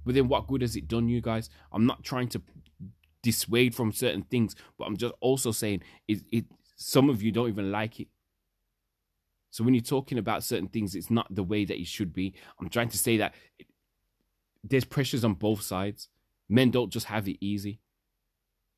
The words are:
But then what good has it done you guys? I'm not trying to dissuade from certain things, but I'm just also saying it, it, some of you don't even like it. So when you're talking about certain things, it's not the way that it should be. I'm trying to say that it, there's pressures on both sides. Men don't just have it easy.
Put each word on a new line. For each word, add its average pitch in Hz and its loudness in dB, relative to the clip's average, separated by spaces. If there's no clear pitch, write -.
But 123 0
then 131 4
what 120 0
good 131 -2
has 113 -2
it 76 -6
done 117 2
you 120 2
guys? 113 -2
I'm 110 6
not - -2
trying 123 -2
to 107 -4
dissuade 117 2
from 110 0
certain 101 -2
things, 113 0
but - -8
I'm 104 -6
just 117 -4
also 127 2
saying 104 -2
it, 107 0
it, 113 0
some 139 4
of 113 2
you 110 0
don't 117 0
even 98 -4
like 110 -4
it. - -14
So 113 -2
when 131 6
you're 120 4
talking 131 -2
about 104 -2
certain 95 -2
things, 101 -4
it's - -6
not 113 2
the 95 -2
way 104 0
that 95 -4
it 87 -8
should 85 -4
be. 92 -4
I'm 92 -8
trying 120 -2
to 110 -8
say 117 4
that 104 -2
it, - -20
there's 123 2
pressures 127 0
on 107 4
both 104 0
sides. 98 -6
Men 123 6
don't 120 0
just - -6
have 104 -4
it 95 -4
easy. 101 -4